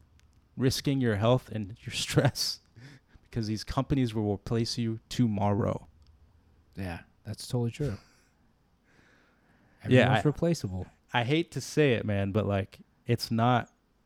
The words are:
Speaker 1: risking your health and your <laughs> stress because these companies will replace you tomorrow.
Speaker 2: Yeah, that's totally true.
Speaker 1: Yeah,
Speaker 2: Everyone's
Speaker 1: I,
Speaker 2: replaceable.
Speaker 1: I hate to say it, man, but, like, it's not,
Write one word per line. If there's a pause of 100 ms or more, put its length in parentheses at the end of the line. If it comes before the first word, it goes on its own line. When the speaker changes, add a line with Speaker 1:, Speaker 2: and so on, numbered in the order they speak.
(560)
Speaker 1:
risking
your
health
and
your
<laughs>
stress (680)
because
these
companies
will
replace
you
tomorrow. (880)
Speaker 2:
Yeah, (240)
that's
totally
true. (1900)
Speaker 1:
Yeah,
Speaker 2:
Everyone's
Speaker 1:
I,
Speaker 2:
replaceable. (280)
Speaker 1:
I
hate
to
say
it,
man,
but,
like, (260)
it's
not, (360)